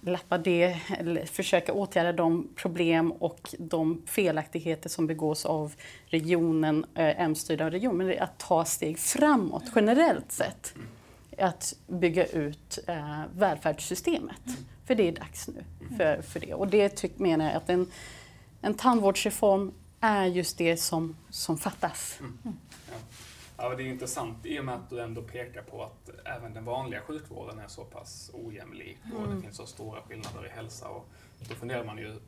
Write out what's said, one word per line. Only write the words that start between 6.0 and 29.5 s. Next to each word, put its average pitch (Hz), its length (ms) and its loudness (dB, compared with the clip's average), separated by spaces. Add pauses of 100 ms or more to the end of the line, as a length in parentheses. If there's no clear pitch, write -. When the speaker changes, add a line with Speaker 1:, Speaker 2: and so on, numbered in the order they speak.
Speaker 1:
regionen, 160 800 4 (100)
eh, 156 260 4
M-styrda 156 500 0
region, 190 260 0
men 185 100 2
det 185 80 2
är - 80 0
att - 160 -6
ta 165 260 4
steg 160 340 -2
framåt 269 640 4 (120)
generellt 233 560 6
sett. - 420 -4 (640)
Att - 360 0 (140)
bygga 175 380 4
ut, - 640 -4
eh, 151 340 -6 (140)
välfärdssystemet. 180 1040 0 (440)
För 254 100 2
det 214 120 4
är 170 40 2
dags - 360 -10
nu - 160 -12 (340)
för, 160 240 4
för - 180 -8
det. - 140 -8
Och 196 140 -2
det 202 200 6 (160)
tyck-, - 160 -4
menar 165 260 4
jag 151 100 0
att 160 140 -4
en, 180 180 4 (720)
en 208 120 0
tandvårdsreform 202 1000 4 (280)
är 208 260 4
just 180 320 0
det 170 200 4
som, 165 380 -2 (140)
som - 280 -2
fattas. - 640 -4
Speaker 2:
Mm. 131 240 -12
Ja. 233 80 -8 (1040)
Ja, 120 100 -4
och 127 100 -4
det 127 60 -6
är 131 40 -6
intressant 127 580 -6
i 147 140 -4
och 135 60 -6
med 127 100 -4
att - 140 -12
du 123 120 -6
ändå 113 200 -8
pekar 120 400 -12
på - 220 -12
att - 260 -18 (280)
även 113 160 -12
den 110 120 -12
vanliga 120 360 -6
sjukvården 110 580 -12
är 101 80 -16
så - 160 -16
pass - 500 -18
ojämlik - 640 -14 (180)
och 220 60 -6
det 208 100 -4
Speaker 1:
Mm. 190 100 -4
Speaker 2:
finns - 160 -14